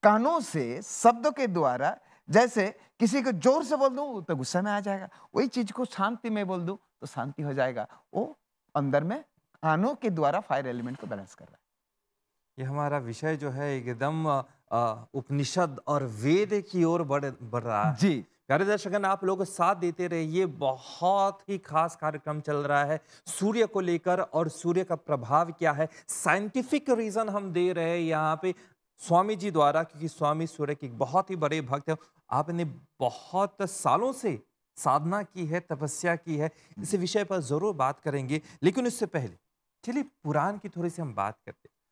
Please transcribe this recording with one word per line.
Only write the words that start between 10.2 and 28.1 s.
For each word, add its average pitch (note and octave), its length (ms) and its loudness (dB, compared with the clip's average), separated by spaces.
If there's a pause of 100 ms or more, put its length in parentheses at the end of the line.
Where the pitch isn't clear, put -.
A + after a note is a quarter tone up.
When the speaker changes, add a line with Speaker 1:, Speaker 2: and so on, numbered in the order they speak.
Speaker 1:
फायर C3+ 260 -2
एलिमेंट B2 340 -6
को G#2+ 60 -12
बैलेंस G2 280 -10
कर - 100 -20
रहा - 80 -20
है। - 100 -20 (960)
Speaker 2:
ये C3 60 -6
हमारा C#3+ 340 -2
विषय C#3 380 -4
जो C#3+ 140 -4
है C#3 260 -4
एकदम, C3+ 520 -2
अ, C#3 140 2 (300)
अ, A2+ 320 0 (100)
उपनिषद C#3+ 720 -2
और C#3+ 180 0
वेद E3+ 680 0
की F3 140 2
ओर E3+ 180 2
बढ़, C#3 220 -2 (180)
बढ़ A#2+ 200 -4
रहा A2 280 2
है। C3+ 60 -2
Speaker 1:
जी। C#3+ 300 2 (200)
Speaker 2:
प्यारे D3+ 180 2
दर्शकगण, G3+ 400 -2
आप F#3+ 200 0
लोग F#3+ 200 0
साथ F3 300 0
देते F3 320 -2
रहिए, E3 400 0
बहुत F3 1000 0
ही G3 100 -4
खास D#3+ 380 -2
कार्यक्रम D3+ 440 -4
चल D3 160 -2
रहा C#3+ 280 2
है D3+ 160 -2 (260)
सूर्य G#3+ 400 2
को G3 140 -2
लेकर F3+ 400 0
और E3 280 0
सूर्य F3 360 0
का F3+ 120 -4
प्रभाव C#3 560 0
क्या D#3 200 2
है, D#3 160 0 (200)
साइंटिफिक B3 840 0
रीजन A3+ 380 0
हम G3 240 -4
दे F3+ 200 2
रहे E3 180 0
हैं E3+ 80 0
यहाँ D#3+ 440 0